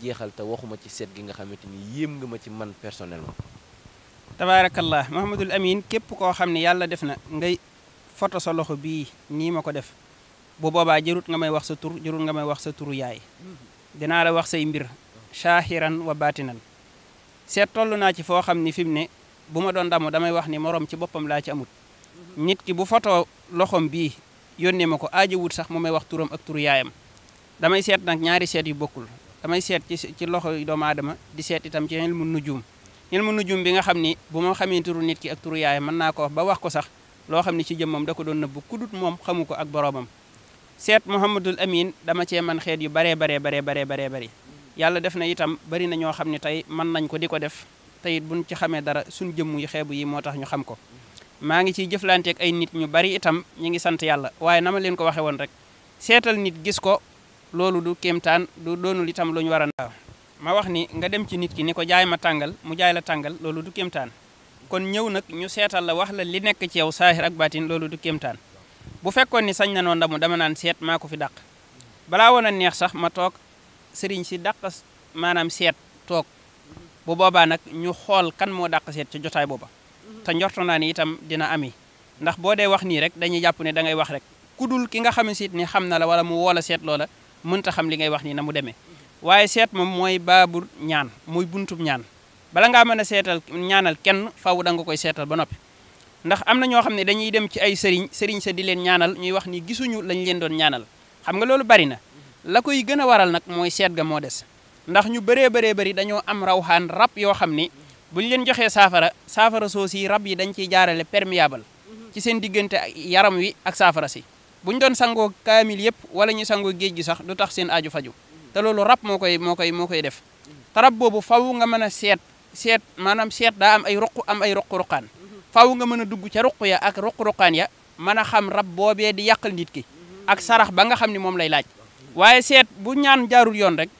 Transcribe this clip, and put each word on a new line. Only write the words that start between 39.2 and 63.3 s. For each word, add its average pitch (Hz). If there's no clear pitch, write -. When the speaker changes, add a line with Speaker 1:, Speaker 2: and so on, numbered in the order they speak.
Speaker 2:
xamu 170
ko 156
ak 151
boroomam. 143
Seet 214
Mouhamadul 196
Amin 180
dama 175
cee 175
man 165
xeet 160
yu 151
baree, 160
baree, 151
baree, 143
baree, 143
baree, 139
baree. 123
Yàlla 170
def 175
na 170
itam 160
bari 175
na 170
ñoo 160
xam 156
ne 151
tey 156
mën 165
nañ 156
ko 160
di 160
ko 156
def, 151
te 175
it 156
buñ 165
ci 175
xamee 160
dara 143
suñ 180
jëmm 156
yu 151
xeebu 151
yi 143
moo 147
tax 143
ñu 135
xam 139
ko. 113
Maa 160
ngi 190
ciy 190
jëflanteeg 180
ay 175
nit 170
ñu 160
bari 175
itam, 170
ñi 165
ngi 170
sant 165
Yàlla, 143
waaye 170
na 180
ma 196
leen 185
ko 165
waxe 160
woon 151
rek, 143
seetal 233
nit 190
gis 196
ko, 190
loolu 180
du 175
kéemtaan, 175
du 165
doonul 180
itam 165
lu 165
ñu 160
war 160
a. 135
Ma 165
wax 202
ni 170
nga 170
dem 208
ci 160
nit 175
ki 151
ni 165
ko, 175
"Jaay 180
ma 175
tàngal," 156
mu 160
jaay 180
la 170
tàngal, 151